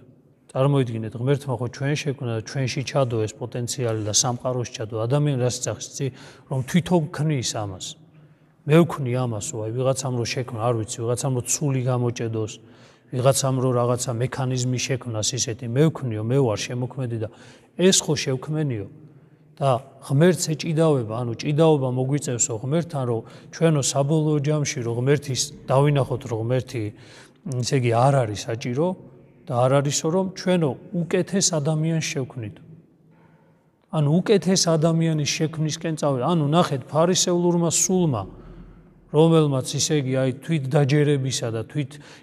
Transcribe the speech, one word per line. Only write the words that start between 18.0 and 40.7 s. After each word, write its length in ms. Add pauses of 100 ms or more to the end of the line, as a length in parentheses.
შევქმენიო. 720 (680)
და 260 (200)
ღმერთს 520
ეჭიდავება, 640
ანუ, 160
ჭიდაობა 560
მოგვიწევსო 680
ღმერთთან, 480
რომ 160 (260)
ჩვენო 360
საბოლოო 580
ჯამში, 400
რომ 160
ღმერთის, 460 (200)
დავინახოთ, 640
რომ 160
ღმერთი, 420 (720)
ისე 240
იგი, 160
არ 240
არის 260
საჭირო 440 (580)
და 100
არ 180
არისო, 340
რომ 240
ჩვენო 400 (200)
უკეთეს 600
ადამიანს 540
შევქმნით. 520 (1400)
ანუ, 180
უკეთეს 540
ადამიანის 680
შექმნისკენ 640
წავე-, 320
ანუ, 200
ნახეთ, 380
ფარისეულურმა 880
სულმა, 500 (880)
რომელმაც, 600
ისე 240
იგი, 180
აი, 220
თვით 300
დაჯერებისა 800